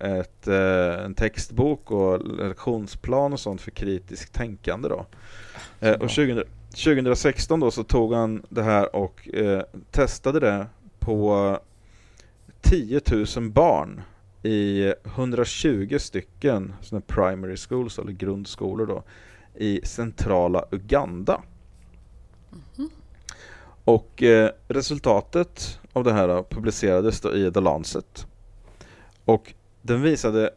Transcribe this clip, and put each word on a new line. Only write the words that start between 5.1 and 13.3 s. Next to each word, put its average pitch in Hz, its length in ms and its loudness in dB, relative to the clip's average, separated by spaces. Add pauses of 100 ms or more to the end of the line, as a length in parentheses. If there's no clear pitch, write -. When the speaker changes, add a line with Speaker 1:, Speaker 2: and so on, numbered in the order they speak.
Speaker 1:
Eh, 110 120 4
och - 60 2
Speaker 2:
Bra. 123 100 -2
Speaker 1:
tjugohundra, 123 360 0 (300)
tjugohundrasexton 139 840 2
då 123 100 2
så 113 140 -4
tog 117 300 2
han 113 340 0
det 117 140 -2
här 104 340 4
och, - 320 -4
eh, 98 340 0 (280)
testade 139 500 0
det 101 260 2 (320)
på 104 600 2 (1000)
tiotusen 120 920 2